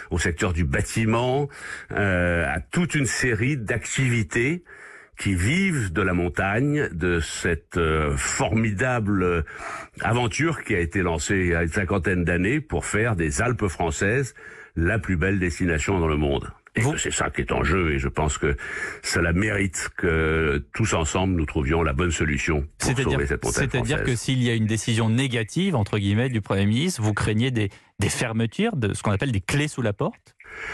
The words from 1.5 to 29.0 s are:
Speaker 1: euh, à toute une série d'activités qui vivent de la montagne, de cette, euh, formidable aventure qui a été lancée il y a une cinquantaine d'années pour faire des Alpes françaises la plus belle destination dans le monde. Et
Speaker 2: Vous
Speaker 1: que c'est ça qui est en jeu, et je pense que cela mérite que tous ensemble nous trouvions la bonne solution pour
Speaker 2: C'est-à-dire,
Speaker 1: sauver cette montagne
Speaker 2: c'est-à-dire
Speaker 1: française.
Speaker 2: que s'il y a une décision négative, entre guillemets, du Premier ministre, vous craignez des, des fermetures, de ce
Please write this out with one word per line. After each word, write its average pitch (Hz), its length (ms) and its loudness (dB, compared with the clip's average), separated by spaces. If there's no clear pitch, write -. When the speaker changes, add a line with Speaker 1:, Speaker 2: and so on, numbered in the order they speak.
Speaker 1:
euh, 87 540 2
à 69 140 -2
toute 175 340 -2
une 143 120 2
série 123 500 0
d'activités 120 1080 0
qui 101 160 0
vivent 131 580 0
de 101 100 0
la 92 100 2
montagne, 101 800 0
de 85 280 2
cette, - 560 -4
euh, 78 400 2
formidable 101 1300 0
aventure 120 600 0
qui - 120 -2
a 90 60 2
été 87 220 0
lancée 87 360 2
il 90 100 2
y 85 60 2
a 82 80 2
une 82 100 0
cinquantaine 92 520 0
d'années 90 360 2
pour 82 240 -4
faire 107 320 0
des 78 260 0
Alpes 110 260 0
françaises 117 680 -2
la 90 220 2
plus 95 180 0
belle 95 220 2
destination 90 600 0
dans 82 100 2
le 76 80 2
monde. 71 320 0
Et 113 40 0
Speaker 2:
Vous 127 120 2
Speaker 1:
que 160 60 -2
c'est - 120 -2
ça - 200 -2
qui - 100 -6
est 67 100 -4
en 64 140 0
jeu, 80 300 2
et 69 40 0
je 65 80 -2
pense 73 320 -2
que 69 180 0
cela 85 300 0
mérite 98 640 0
que 80 760 2
tous - 220 0
ensemble 92 400 2
nous 80 120 0
trouvions 78 360 0
la 76 100 2
bonne 85 200 0
solution 76 480 0
pour - 120 -2
Speaker 2:
C'est-à-dire, 131 240 0
Speaker 1:
sauver 71 120 0
cette 69 180 -2
montagne 123 240 0
Speaker 2:
c'est-à-dire 123 280 -2
Speaker 1:
française. - 180 0
Speaker 2:
que 113 60 -2
s'il 131 240 0
y 120 60 2
a 117 40 2
une 110 120 2
décision 113 440 0
négative, 131 640 0
entre 107 240 0
guillemets, 104 300 2
du 117 120 0
Premier 98 260 0
ministre, 123 360 0
vous 107 120 2
craignez 113 360 0
des, 107 200 0
des 110 100 2
fermetures, 120 680 0
de 104 180 0
ce - 80 -8